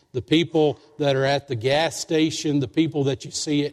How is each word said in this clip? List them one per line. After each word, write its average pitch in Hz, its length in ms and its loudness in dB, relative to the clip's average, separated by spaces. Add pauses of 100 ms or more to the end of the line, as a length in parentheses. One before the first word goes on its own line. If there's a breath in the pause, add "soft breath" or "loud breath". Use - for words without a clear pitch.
(120 soft breath)
the 127 100 -6
people 156 580 2 (200 loud breath)
that 143 160 2
are 135 100 0
at 139 220 0
the 135 80 -6
gas 139 440 0
station, 156 600 0
the 131 80 -2
people 156 380 0
that 135 200 -4
you 147 60 -14
see 147 420 -2